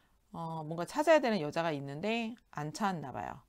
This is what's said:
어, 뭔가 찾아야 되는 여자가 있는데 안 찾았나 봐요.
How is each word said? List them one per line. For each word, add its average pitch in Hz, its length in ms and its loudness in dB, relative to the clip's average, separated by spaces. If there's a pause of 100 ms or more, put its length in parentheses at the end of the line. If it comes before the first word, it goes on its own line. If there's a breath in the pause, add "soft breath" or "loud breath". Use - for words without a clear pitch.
(340 soft breath)
어, 165 300 -6
뭔가 165 220 -4
찾아야 302 340 6
되는 220 220 2
여자가 165 300 0
있는데 202 640 -4 (160)
안 151 220 -6
찾았나 170 380 -2
봐요. 120 380 -8